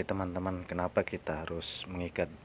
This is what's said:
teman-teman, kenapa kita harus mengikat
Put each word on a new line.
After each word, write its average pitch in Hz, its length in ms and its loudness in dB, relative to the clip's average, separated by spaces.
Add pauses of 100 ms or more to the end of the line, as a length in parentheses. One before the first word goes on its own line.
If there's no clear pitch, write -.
teman-teman, 92 560 0
kenapa 87 400 4
kita 80 400 -2
harus 82 480 -4
mengikat 87 400 0 (140)